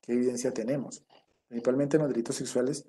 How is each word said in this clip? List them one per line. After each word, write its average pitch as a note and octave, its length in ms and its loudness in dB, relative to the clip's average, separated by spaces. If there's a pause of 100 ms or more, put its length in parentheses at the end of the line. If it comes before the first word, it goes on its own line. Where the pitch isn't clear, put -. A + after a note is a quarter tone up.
¿Qué A#2+ 100 -4
evidencia B2 400 0
tenemos? C3+ 520 -4 (420)
Principalmente C3 500 2
en D#3 60 6
los C#3+ 80 2
delitos A#2 260 -2
sexuales C3 520 -2